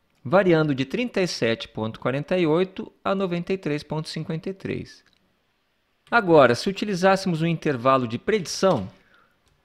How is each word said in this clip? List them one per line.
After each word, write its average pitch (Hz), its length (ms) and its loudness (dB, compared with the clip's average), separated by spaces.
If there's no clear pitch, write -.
variando 156 500 2
de 131 100 -2
trinta 226 380 -4
e 180 60 0
sete 113 400 -2
ponto 110 320 -8
quarenta 143 380 -4
e 175 100 2
oito 190 440 -2
a 196 100 0
noventa 180 400 -4
e 190 40 -4
três 147 260 -6
ponto 156 260 -8
cinquenta 160 400 -8
e 196 40 -6
três. 98 500 -10
Agora, 160 460 6
se - 140 -4
utilizássemos 190 720 0
um 165 60 0
intervalo 131 600 0
de 113 120 -6
predição, 180 680 0